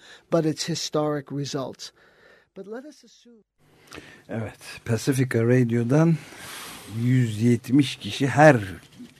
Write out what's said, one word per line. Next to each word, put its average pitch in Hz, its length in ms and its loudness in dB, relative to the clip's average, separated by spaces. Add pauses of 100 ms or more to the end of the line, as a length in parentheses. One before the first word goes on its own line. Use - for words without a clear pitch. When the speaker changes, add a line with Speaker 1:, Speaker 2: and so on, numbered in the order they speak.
(300)
Speaker 1:
but 165 160 2
its 151 180 -2
historic 151 640 -4
results. 139 600 -8 (640)
But 190 120 -16
let 233 200 -14
us 294 180 -20
assume 233 400 -20 (840)
Speaker 2:
Evet, - 560 -12
Pacifica 120 600 0
Radio'dan 127 680 4 (840)
yüz 117 440 0
yetmiş 123 540 2
kişi 117 300 -4
her 139 340 6 (600)